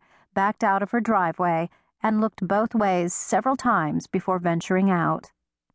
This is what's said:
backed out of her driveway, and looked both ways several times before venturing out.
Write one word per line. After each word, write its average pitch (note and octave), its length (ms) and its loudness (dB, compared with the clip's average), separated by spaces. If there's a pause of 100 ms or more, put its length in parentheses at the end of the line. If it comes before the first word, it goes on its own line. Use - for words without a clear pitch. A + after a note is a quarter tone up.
(340)
backed G3+ 300 0
out G3 180 2
of G3+ 100 -4
her A#3 100 0
driveway, F3 680 0 (320)
and G#3+ 200 0
looked G#3+ 260 -2
both G#3+ 260 0
ways F3+ 400 0
several A3 440 -2
times F3 500 0
before F#3 320 -2
venturing F3+ 500 0
out. D#3+ 420 0 (440)